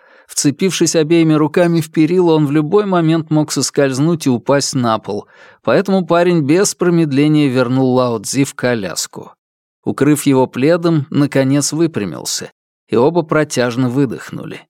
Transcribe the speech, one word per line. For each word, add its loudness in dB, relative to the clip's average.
Вцепившись -2
обеими 2
руками 2
в -10
перила, 2
он 2
в -2
любой 0
момент 0
мог 0
соскользнуть 0
и 2
упасть 0
на 0
пол, -8
поэтому 0
парень 2
без 0
промедления 2
вернул 0
Лао 0
Цзи -4
в -4
коляску. -6
Укрыв 0
его 2
пледом, 0
наконец 0
выпрямился, -6
и -4
оба 2
протяжно -2
выдохнули. -6